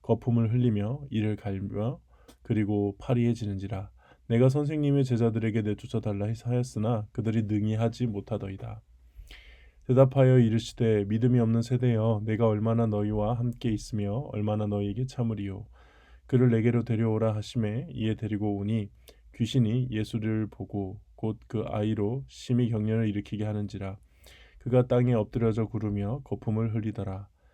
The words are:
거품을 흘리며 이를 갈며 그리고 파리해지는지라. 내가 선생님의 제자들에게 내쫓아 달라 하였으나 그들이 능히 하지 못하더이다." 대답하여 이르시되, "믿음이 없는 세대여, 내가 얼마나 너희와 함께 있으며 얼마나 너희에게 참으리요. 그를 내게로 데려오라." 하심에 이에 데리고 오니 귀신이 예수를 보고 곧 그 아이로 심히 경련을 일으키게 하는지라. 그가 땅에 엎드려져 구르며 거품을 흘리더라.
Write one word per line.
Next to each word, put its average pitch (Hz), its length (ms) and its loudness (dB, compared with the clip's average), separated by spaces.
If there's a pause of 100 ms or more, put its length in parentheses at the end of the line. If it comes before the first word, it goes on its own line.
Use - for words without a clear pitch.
거품을 117 500 0
흘리며 123 580 0
이를 107 260 0
갈며 104 640 -6 (420)
그리고 104 560 0
파리해지는지라. 101 920 -2 (380)
내가 120 220 6
선생님의 147 540 2
제자들에게 113 580 0
내쫓아 107 380 -4
달라 101 260 -4 (180)
하였으나 120 680 -2
그들이 110 320 0
능히 107 320 0
하지 117 300 0
못하더이다." 104 760 -8 (1040)
대답하여 131 520 6
이르시되, 113 640 2
"믿음이 113 360 2
없는 113 220 2
세대여, 113 640 0
내가 107 200 2
얼마나 110 400 2
너희와 104 520 0
함께 120 320 -2
있으며 107 600 -4
얼마나 107 340 -2
너희에게 101 400 -2
참으리요. 101 580 -6 (600)
그를 127 240 4
내게로 117 340 4
데려오라." 110 520 0
하심에 110 560 -4
이에 110 240 -2
데리고 104 400 -2
오니 104 320 -2 (480)
귀신이 120 560 2
예수를 110 560 -2
보고 101 520 -8 (140)
곧 110 320 -4
그 - 220 -4
아이로 107 580 -2
심히 123 420 0
경련을 110 400 0
일으키게 104 360 -4
하는지라. 101 520 -6 (600)
그가 127 300 2
땅에 123 260 4
엎드려져 113 520 0
구르며 104 580 -4
거품을 110 500 -2
흘리더라. 101 540 -6 (260)